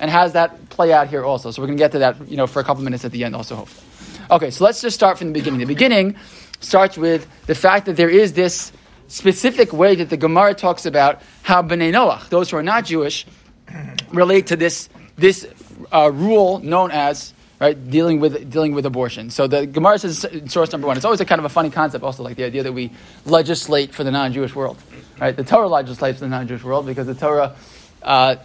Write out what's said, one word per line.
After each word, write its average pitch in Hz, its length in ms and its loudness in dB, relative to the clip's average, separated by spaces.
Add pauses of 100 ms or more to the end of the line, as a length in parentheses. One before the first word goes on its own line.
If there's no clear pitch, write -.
And 156 100 -4
how 175 120 4
does 175 100 0
that 170 360 -2
play 170 240 2
out 147 140 4
here 139 180 -6
also? 123 280 -4
So 135 100 -10
we're 139 60 -6
gonna 143 100 -4
get 147 140 2
to 151 80 -2
that, 135 280 -2
you 147 80 -10
know, 131 120 0
for 143 100 -6
a 135 60 -4
couple 135 180 -4
minutes 127 220 -6
at 120 80 -10
the 120 100 -8
end 117 140 -6
also, 117 180 -10
hopefully. - 760 -18
Okay, 160 220 2
so - 140 -4
let's 233 160 4
just 226 160 -4
start 190 220 2
from 180 100 -6
the 156 40 -6
beginning. 139 280 -4
The 120 60 -4
beginning 196 500 2 (420)
starts 190 400 2
with 160 300 -2 (180)
the 160 80 0
fact 190 320 2
that 180 100 -4
there 170 140 4
is 196 220 6
this 175 400 -2 (360)
specific 240 640 2
way 185 240 4
that 165 140 -4
the 165 60 -2
Gemara 165 360 4
talks 180 320 -2
about 147 380 2 (200)
how 180 200 2
Bnei 170 300 0
Noach, 196 360 0
those 175 220 0
who 175 60 -4
are 151 60 -2
not 214 220 -2
Jewish, 160 400 -4 (880)
relate 185 360 4
to 175 80 0
this, 165 320 -2 (280)
this, 185 300 2 (460)
uh, 151 200 6
rule 190 480 2
known 175 300 0
as, 147 420 -4 (280)
right, 135 300 0
dealing 160 300 2
with, 143 300 -2
dealing 151 240 -2
with 143 120 -4
abortion. 120 440 -6
So 135 160 0
the 143 200 0
Gemara 160 320 2
says 170 260 -8
in 156 240 -10
source 165 240 -2
number 147 140 -6
one, 135 100 -2
it's 131 80 -8
always 214 160 0
a 190 40 0
kind 175 140 2
of 156 60 -4
a 147 40 -4
funny 160 220 -2
concept 143 320 -4
also, 131 200 -8
like 120 140 -12
the 127 80 -6
idea 131 200 -4
that 127 80 -6
we 123 180 -8 (340)
legislate 147 680 0
for - 100 -8
the 135 80 -2
non-Jewish 135 440 -4
world, 135 220 -6 (440)
right? 131 160 -2
The 139 80 -6
Torah 214 240 2
legislates 131 500 -2
for 139 60 -12
the 131 60 -6
non-Jewish 123 340 -8
world 135 220 -2
because 131 200 -6
the 131 80 -8
Torah, 147 400 -2 (480)
uh, 131 420 2